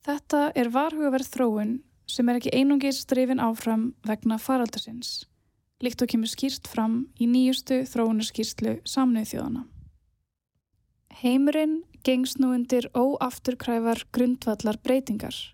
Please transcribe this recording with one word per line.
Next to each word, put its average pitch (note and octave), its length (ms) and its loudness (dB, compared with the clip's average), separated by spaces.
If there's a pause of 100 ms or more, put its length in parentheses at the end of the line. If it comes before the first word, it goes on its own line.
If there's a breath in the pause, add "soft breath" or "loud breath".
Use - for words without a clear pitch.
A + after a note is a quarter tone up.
Þetta D4 520 0
er A#3+ 160 2
varhugaverð C#4+ 600 0
þróun A3 420 0 (340)
sem A#3+ 200 0
er B3 100 2
ekki A#3+ 180 -4
einungis C#4 520 2
drifin B3+ 340 2
áfram A3+ 480 0 (160)
vegna A3 340 0
faraldursins, A#3+ 880 -4 (540)
líkt B3 220 -2
og A#3+ 100 -2
kemur A3+ 180 2
skýrt - 380 -6
fram A3+ 380 0 (140)
í A#3 80 2
nýjustu B3+ 600 2
þróunarskýrslu A3 960 -2
Sameinuðu A#3+ 480 0
þjóðanna. - 340 -6 (1500)
Heimurinn D4+ 640 2 (220)
gengst C4 340 2
nú C4 160 4
undir B3 400 0
óafturkræfar B3 1160 0
grundvallarbreytingar A#3+ 1200 0 (180)